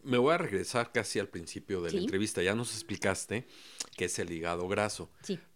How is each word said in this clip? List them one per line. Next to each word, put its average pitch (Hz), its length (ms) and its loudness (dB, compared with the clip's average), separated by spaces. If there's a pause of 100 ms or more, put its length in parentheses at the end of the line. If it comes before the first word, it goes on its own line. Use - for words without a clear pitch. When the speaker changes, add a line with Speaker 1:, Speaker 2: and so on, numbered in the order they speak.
Speaker 1:
me 127 160 4
voy 143 160 8
a 175 40 4
regresar 117 520 0
casi 110 300 0
al 101 80 -2
principio 92 520 -6
de 85 120 -2
la 98 60 0
Speaker 2:
Sí. 87 60 0
Speaker 1:
entrevista. 101 380 0
Ya 95 140 4
nos 117 160 -4
explicaste 104 720 -2 (520)
qué 90 100 0
es - 120 -4
el 87 140 -4
hígado 85 340 -2
graso. 101 440 0 (120)
Speaker 2:
Sí. 190 160 -4 (180)